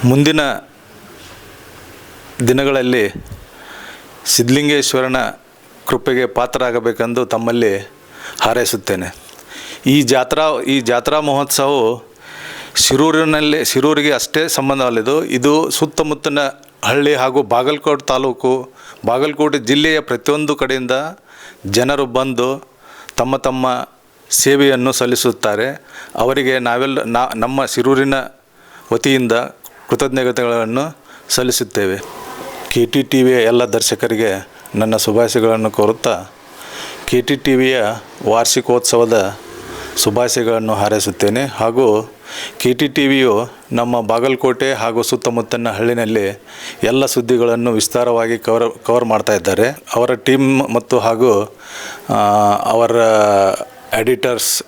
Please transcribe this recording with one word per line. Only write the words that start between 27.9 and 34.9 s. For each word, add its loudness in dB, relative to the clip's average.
ವತಿಯಿಂದ 2
ಕೃತಜ್ಞತೆಗಳನ್ನು -2
ಸಲ್ಲಿಸುತ್ತೇವೆ. -2
ಕೆ 2
ಟಿ 0
ಟಿ 2
ವಿಯ 4
ಎಲ್ಲ 4
ದರ್ಶಕರಿಗೆ -2
ನನ್ನ 0